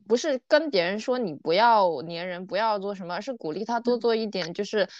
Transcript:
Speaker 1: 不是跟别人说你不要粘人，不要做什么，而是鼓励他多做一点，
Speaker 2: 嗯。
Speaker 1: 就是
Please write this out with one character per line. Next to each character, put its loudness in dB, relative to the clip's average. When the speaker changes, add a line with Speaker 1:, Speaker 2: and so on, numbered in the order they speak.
Speaker 1:
不 4
是 0
跟 4
别 2
人 -2
说 -2
你 -4
不 -2
要 6
粘 -8
人， -8
不 -6
要 0
做 -6
什 -12
么， -6
而 -4
是 -8
鼓 -8
励 -6
他 -2
多 0
做 2
一 -2
点， -4
Speaker 2:
嗯。 -8
Speaker 1:
就 -4
是 0